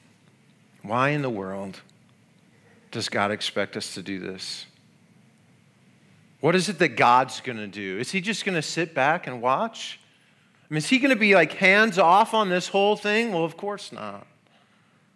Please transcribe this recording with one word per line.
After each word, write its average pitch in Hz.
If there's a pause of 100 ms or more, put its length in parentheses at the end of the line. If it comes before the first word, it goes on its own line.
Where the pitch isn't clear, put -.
(840)
Why 123
in 147
the 127
world 98 (1080)
does 110
God 101
expect -
us -
to 98
do 95
this? 92 (1700)
What 156
is 185
it 180
that 165
God's 127
gonna 113
do? 95
Is 123
he 190
just 202
gonna 180
sit 165
back 151
and 127
watch? 151 (680)
I -
mean, 156
is 151
he 262
gonna 269
be, 208
like, 165
hands 196
off 220
on 214
this 180
whole 202
thing? 214
Well, 165
of 160
course 202
not. 101 (880)